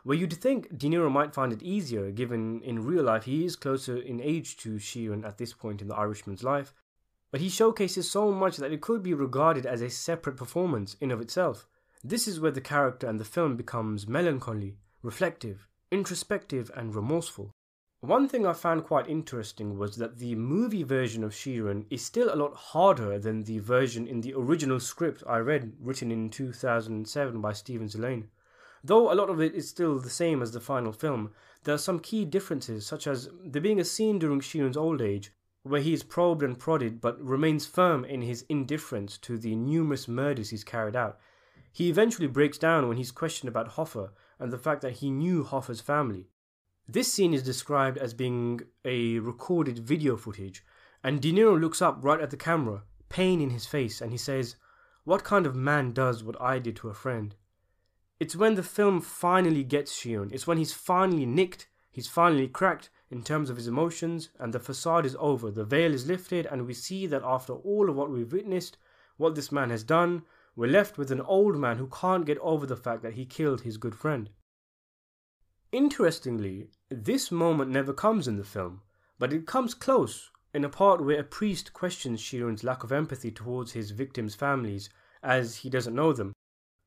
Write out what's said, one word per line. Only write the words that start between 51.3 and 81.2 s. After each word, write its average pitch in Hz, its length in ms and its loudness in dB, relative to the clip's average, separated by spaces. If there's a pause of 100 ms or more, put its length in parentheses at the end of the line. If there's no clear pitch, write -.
Niro 202 280 8
looks 160 200 0
up 147 200 2
right 151 200 4
at 143 100 -4
the 139 60 -8
camera, 127 460 0 (260)
pain 185 320 4
in 135 100 0
his 120 160 -6
face, 131 340 -2
and 117 100 -6
he 120 80 -6
says, 131 380 -4 (480)
"What 185 180 4
kind 196 240 4
of 131 80 0
man 131 380 2
does 120 320 2
what 117 160 -10
I 131 180 0
did 117 180 -4
to 113 120 -10
a 98 60 -8
friend?" 110 420 -6 (840)
It's 160 160 -4
when 214 220 4
the 175 80 0
film 196 360 4
finally 175 640 4
gets 143 340 -2
Sheeran. 110 360 -4
It's 131 160 -6
when 170 100 2
he's 156 140 0
finally 180 520 2
nicked, 160 440 0 (240)
he's 120 160 -10
finally 156 400 4
cracked 175 420 0 (180)
in 120 140 -8
terms 151 260 0
of 120 80 -6
his 120 120 -6
emotions, 165 640 -2 (100)
and 120 120 -4
the 123 60 -2
facade 165 480 0
is 131 140 -4
over, 120 320 0
the 107 120 -2
veil 147 300 4
is 127 140 -2
lifted, 180 380 -2
and 127 200 -4
we 123 80 -8
see 190 320 -6
that 143 160 0
after 127 300 -2
all 202 360 2
of 147 60 0
what 143 160 -2
we've 120 220 -4
witnessed, 185 440 -2 (400)
what 160 200 2
this 143 160 -6
man 135 180 2
has 110 140 -2
done, 170 380 4 (340)
we're 120 140 2
left 196 280 4
with 135 120 -2
an 131 100 0
old 196 360 4
man 123 220 2
who 131 80 -4
can't 185 400 0
get 147 120 0
over 156 280 0
the 127 100 -4
fact 117 260 -4
that 113 120 -6
he 127 100 -8
killed 135 380 0
his 110 140 -6
good 113 180 -6
friend. 127 360 -4 (1400)
Interestingly, 127 960 2 (200)
this 180 420 -2
moment 165 400 2
never 135 220 0
comes 202 340 2
in 110 100 -2
the 101 80 -6
film, 95 380 -8 (360)
but 131 140 0
it 160 140 -2
comes 247 280 0
close - 560 0 (220)
in 143 120 0
a 143 40 -2
part 180 360 4
where 147 160 2